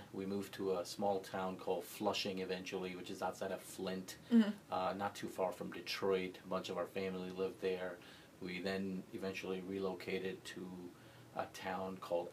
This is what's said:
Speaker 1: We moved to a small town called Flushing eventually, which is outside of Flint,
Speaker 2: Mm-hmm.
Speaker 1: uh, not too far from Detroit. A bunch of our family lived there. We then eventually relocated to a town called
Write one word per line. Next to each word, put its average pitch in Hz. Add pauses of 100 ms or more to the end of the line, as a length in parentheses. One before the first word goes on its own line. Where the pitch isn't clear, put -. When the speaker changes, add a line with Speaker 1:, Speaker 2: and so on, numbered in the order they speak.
(120)
Speaker 1:
We 95
moved 98
to 95
a 87
small 101
town 92
called 92
Flushing 98
eventually, 92
which 90
is 92
outside 92
of 92
Flint, 95 (120)
Speaker 2:
Mm-hmm. 220 (200)
Speaker 1:
uh, -
not 101
too -
far 90
from 92
Detroit. 92
A 95
bunch 92
of 92
our 87
family 92
lived 92
there. 92 (440)
We 90
then 95 (100)
eventually 95
relocated 92
to 90 (720)
a -
town 95
called -